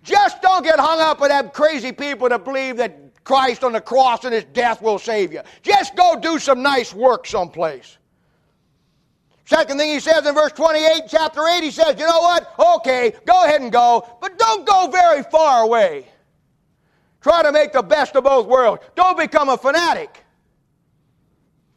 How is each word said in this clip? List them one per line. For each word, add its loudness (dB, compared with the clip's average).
Just 0
don't 2
get 2
hung 2
up 0
with 2
them 0
crazy -2
people -6
that -2
believe -6
that -4
Christ 0
on -2
the -4
cross 0
and -6
his -4
death -4
will -2
save -4
you. -12
Just 0
go 4
do -2
some 0
nice -2
work 0
someplace. -8
Second 0
thing -2
he -4
says 0
in -2
verse 0
twenty-eight, 0
chapter -4
eight, 0
he -6
says, 0
"You -4
know 2
what? -2
Okay, -2
go 4
ahead 0
and -10
go, 2
but -12
don't 0
go 2
very 2
far 2
away. 0
Try 2
to 2
make 0
the 0
best -2
of 0
both 2
worlds. 0
Don't 0
become -2
a -2
fanatic. -4